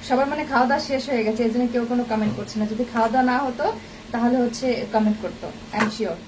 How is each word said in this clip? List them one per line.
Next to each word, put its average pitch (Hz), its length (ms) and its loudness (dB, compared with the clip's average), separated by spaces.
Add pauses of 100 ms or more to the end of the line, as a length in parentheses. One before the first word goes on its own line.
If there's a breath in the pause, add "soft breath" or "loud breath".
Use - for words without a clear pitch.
সবার 269 180 2
মানে 294 160 -4
খাওয়া 247 220 2
দাওয়া 269 180 2
শেষ 269 260 -2
হয়ে 233 140 2
গেছে, 220 200 0
এই 226 60 4
জন্য 247 180 2
কেউ 240 220 0
কোনো 247 200 2
কমেন্ট 214 280 0
করছে 214 220 -6
না। 214 60 2
যদি 220 280 -2
খাওয়া 226 160 4
দাওয়া 254 220 4
না 247 60 2
হতো, 285 360 0 (380 loud breath)
তাহলে 240 260 4
হচ্ছে 240 560 0
কমেন্ট 214 280 4
করতো, 170 300 -8 (220)
I 214 80 -2
am 214 160 -4
sure। 185 180 -4 (120)